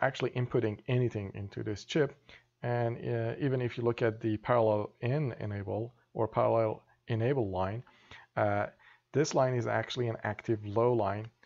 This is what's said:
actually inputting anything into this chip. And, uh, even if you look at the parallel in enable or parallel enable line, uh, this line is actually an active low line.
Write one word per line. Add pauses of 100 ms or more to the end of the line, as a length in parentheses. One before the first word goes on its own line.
actually
inputting
anything
into
this
chip. (460)
And,
uh,
even
if
you
look
at
the
parallel
in
enable (200)
or
parallel (240)
enable
line, (540)
uh, (460)
this
line
is
actually
an
active
low
line. (160)